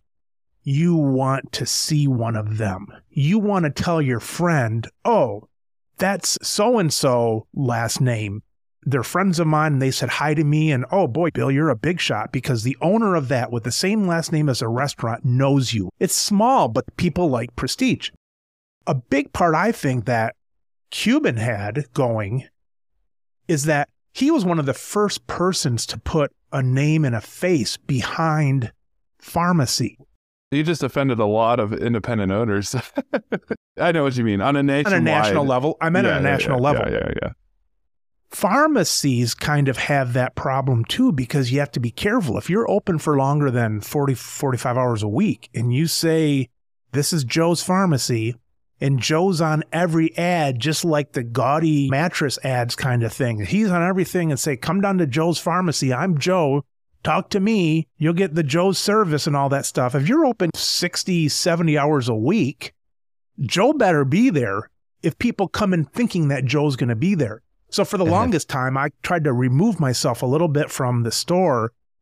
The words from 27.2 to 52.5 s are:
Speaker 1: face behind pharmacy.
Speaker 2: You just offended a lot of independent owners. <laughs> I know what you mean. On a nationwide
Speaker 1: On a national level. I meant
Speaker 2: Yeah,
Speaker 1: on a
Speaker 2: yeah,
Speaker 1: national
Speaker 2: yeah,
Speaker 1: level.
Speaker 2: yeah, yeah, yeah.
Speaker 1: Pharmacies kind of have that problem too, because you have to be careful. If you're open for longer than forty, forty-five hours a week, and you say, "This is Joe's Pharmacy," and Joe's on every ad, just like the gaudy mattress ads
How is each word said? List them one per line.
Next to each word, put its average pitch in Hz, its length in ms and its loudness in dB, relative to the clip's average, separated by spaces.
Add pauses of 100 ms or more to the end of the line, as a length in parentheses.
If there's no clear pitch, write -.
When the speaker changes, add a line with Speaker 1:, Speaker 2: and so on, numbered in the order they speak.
Speaker 1:
face - 560 -2
behind 139 960 0 (460)
pharmacy. 170 800 0 (520)
Speaker 2:
You 143 120 0
just 156 200 0
offended 135 360 0
a 110 80 2
lot 113 340 2
of 107 140 -2
independent 110 580 -2
owners. 104 420 -2 (520)
<laughs> - 520 -10
I 165 140 2
know 156 120 2
what 135 120 0
you 120 80 0
mean. 101 160 2
On 139 160 2
a 139 60 2
nationwide 147 400 2
Speaker 1:
On 160 40 2
a 160 40 2
national 151 340 2
level. 135 380 0
I 165 80 0
meant 180 160 2
Speaker 2:
Yeah, - 100 0
Speaker 1:
on 139 80 0
a 139 40 2
Speaker 2:
yeah, - 20 2
Speaker 1:
national 131 280 0
Speaker 2:
yeah, 123 40 0
Speaker 1:
level. 135 280 0
Speaker 2:
yeah, 110 100 -2
yeah, - 120 -4 (100)
yeah. - 60 -4 (1000)
Speaker 1:
Pharmacies 185 1040 2
kind 143 340 0
of 123 80 0
have 135 380 -2
that 127 220 -2
problem 131 500 0
too, 254 260 2
because 131 400 0
you 143 80 2
have 143 120 -4
to 139 80 -4
be 117 100 -2
careful. 202 480 -2
If - 100 -10
you're 208 220 0
open 190 280 0
for 147 200 0
longer 143 320 2
than 113 320 0
forty, 139 320 0
forty-five 123 600 -4
hours 123 260 0
a 107 60 -2
week, 147 460 -2
and 117 180 -2
you 151 140 2
say, 156 600 0 (440)
"This 143 200 -2
is 151 120 0
Joe's 165 380 0
Pharmacy," 135 720 0 (460)
and 139 200 2
Joe's 165 420 2
on 156 280 0
every 160 460 0
ad, 160 440 0
just 151 220 -2
like 151 300 0
the 127 120 -4
gaudy 143 640 2
mattress 147 520 -2
ads 123 320 -2